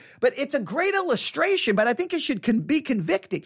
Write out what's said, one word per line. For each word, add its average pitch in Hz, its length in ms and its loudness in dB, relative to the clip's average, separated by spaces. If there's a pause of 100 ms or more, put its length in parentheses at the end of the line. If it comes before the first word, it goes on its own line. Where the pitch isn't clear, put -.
(200)
But 247 160 2
it's 277 180 -2
a 277 60 2
great 330 340 0
illustration, 339 840 0
but 220 120 4
I 240 60 2
think 349 180 -4
it 339 80 0
should 247 220 -4
con-, 233 180 2
be 285 200 0
convicting. 214 640 -2